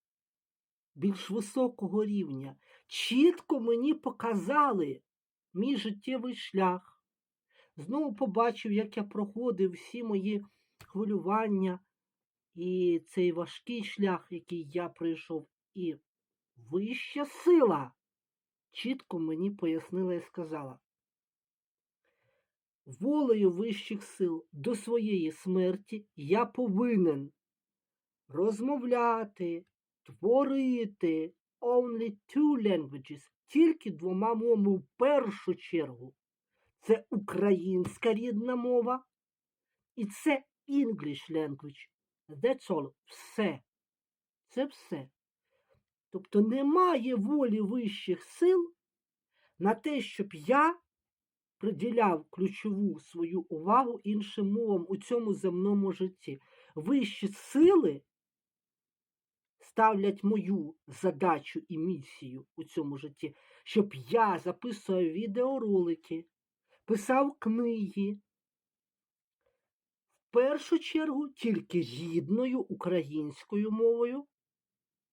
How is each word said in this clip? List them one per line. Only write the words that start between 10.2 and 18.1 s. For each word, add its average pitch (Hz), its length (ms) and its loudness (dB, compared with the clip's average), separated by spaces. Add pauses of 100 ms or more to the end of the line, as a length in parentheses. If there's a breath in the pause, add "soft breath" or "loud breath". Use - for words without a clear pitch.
хвилювання 196 1000 -2 (760)
і 175 520 0
цей 180 240 0
важкий 175 520 -8
шлях, 190 480 -2
який 165 380 -10
я 170 200 -4
пройшов. 160 580 -6 (260)
І 175 220 -6 (600)
вища 208 720 -6
сила 220 640 4 (800)